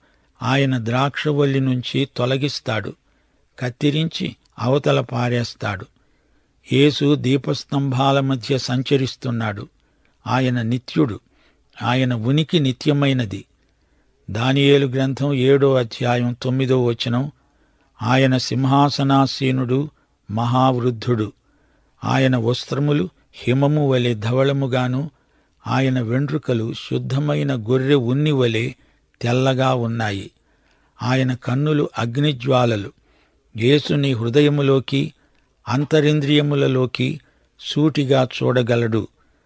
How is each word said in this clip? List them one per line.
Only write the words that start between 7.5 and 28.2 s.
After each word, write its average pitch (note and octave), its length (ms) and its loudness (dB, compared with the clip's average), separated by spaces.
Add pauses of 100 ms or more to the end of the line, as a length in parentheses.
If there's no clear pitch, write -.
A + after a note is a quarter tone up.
మధ్య C3+ 380 -2
సంచరిస్తున్నాడు. B2 1120 -4 (580)
ఆయన B2 360 0
నిత్యుడు. A#2+ 580 -2 (600)
ఆయన B2 320 0
ఉనికి C#3 460 0
నిత్యమైనది. C3 840 0 (840)
దానియేలు C#3 560 4
గ్రంథం C3+ 460 -2
ఏడో C3+ 420 4
అధ్యాయం B2 680 0
తొమ్మిదో B2+ 420 0
వచనం, A#2+ 460 -2 (720)
ఆయన C3 340 2
సింహాసనాసీనుడు, C3+ 1500 0 (400)
మహావృద్ధుడు. A#2+ 1000 0 (720)
ఆయన C3 320 2
వస్త్రములు C#3 720 -2 (260)
హిమము C#3+ 540 2
వలె B2 260 2
ధవళముగాను, C3 960 -2 (560)
ఆయన C3 340 0
వెంట్రుకలు B2+ 720 -2
శుద్ధమైన C#3 800 -4
గొర్రె C3 400 0
ఉన్ని C#3 360 2